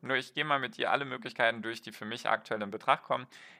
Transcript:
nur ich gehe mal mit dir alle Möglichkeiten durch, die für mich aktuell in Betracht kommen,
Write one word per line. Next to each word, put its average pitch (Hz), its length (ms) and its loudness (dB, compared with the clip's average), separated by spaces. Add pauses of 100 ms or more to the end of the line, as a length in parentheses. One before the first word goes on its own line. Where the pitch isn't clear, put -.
nur 127 160 0
ich 131 160 -2
gehe 147 100 -2
mal 147 160 2
mit 123 160 -4
dir - 160 2
alle 139 140 4
Möglichkeiten 120 560 0
durch, 113 200 -6
die 110 120 -12
für - 120 -10
mich 110 220 -4
aktuell 110 340 0
in 98 100 -4
Betracht 135 320 2
kommen, 127 240 -2 (320)